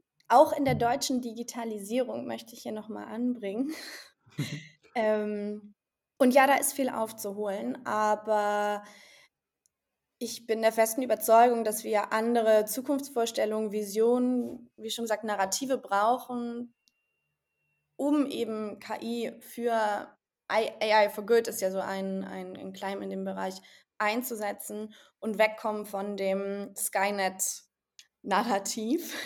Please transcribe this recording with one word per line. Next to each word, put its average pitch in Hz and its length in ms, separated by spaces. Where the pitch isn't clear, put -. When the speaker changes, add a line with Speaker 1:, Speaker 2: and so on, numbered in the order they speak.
Speaker 1:
auch 277 240
in 285 120
der 254 120
deutschen 254 440
Digitalisierung, 233 1080
möchte 226 260
ich - 80
hier 240 80
noch 214 180
mal 208 180
anbringen. 233 680
Speaker 2:
<laughs> - 520
Speaker 1:
Ähm, 208 800
und 254 160
ja, 269 140
da 277 80
ist - 160
viel 262 160
aufzuholen, 214 960
aber 208 960
ich - 280
bin 220 160
der 220 100
festen 226 300
Überzeugung, 233 600
dass 214 200
wir 214 280
andere 220 520
Zukunftsvorstellungen, 226 1080
Visionen, 233 1040
wie 220 140
schon 233 140
gesagt, 214 200
Narrative 208 540
brauchen, 240 960
um 285 300
eben 214 540
K - 200
I 233 400
für 226 680
I-, 220 300
A 214 240
I 208 40
for 208 160
Good 226 240
ist - 120
ja 190 100
so 190 100
ein, 190 440
ein, 185 320
ein 190 160
Claim 196 300
in 196 80
dem 190 140
Bereich, 190 300
einzusetzen 214 960
und 214 180
wegkommen 214 480
von 202 300
dem 196 580
Skynet-Narrativ. 202 2500